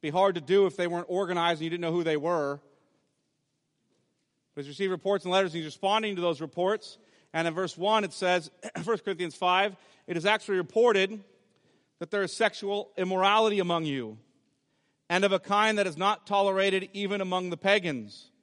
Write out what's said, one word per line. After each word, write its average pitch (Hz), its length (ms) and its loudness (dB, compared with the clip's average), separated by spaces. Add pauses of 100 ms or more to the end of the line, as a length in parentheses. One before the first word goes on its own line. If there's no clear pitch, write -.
Be 151 80 -4
hard 185 260 2
to 170 40 -4
do 190 260 4
if 185 100 -2
they 180 100 0
weren't 170 220 -4
organized 175 500 0
and 156 60 -6
you 165 60 -4
didn't 170 100 -6
know 165 100 -2
who 175 140 0
they 156 120 0
were. 143 440 -2 (1900)
But 147 100 -12
he's 139 40 -16
received 185 240 -4
reports 190 320 -2
and 180 80 -2
letters, 185 200 4
and 160 120 -6
he's 151 100 -12
responding 208 400 0
to 175 80 -4
those 165 180 0
reports. 180 560 -4 (360)
And 165 160 0
in 160 60 -4
verse 180 220 -4
one, 208 280 2
it 180 80 -8
says, 180 400 0 (140)
<clears throat> 190 180 -10
First 214 200 -4
Corinthians 180 300 -6
five, 190 400 2 (320)
"It 170 100 -6
is 160 80 -4
actually 208 340 0
reported 202 680 2 (760)
that 170 140 -10
there 202 100 -2
is 180 100 -4
sexual 202 640 -2
immorality 196 640 2
among 170 260 0
you, 120 340 -6 (920)
and 185 160 2
of 196 80 4
a 190 80 2
kind 208 380 2
that 196 100 2
is 147 80 -8
not 196 280 0
tolerated 196 680 2
even 202 280 -4
among 180 300 -2
the 170 60 -6
pagans. 165 760 -2 (120)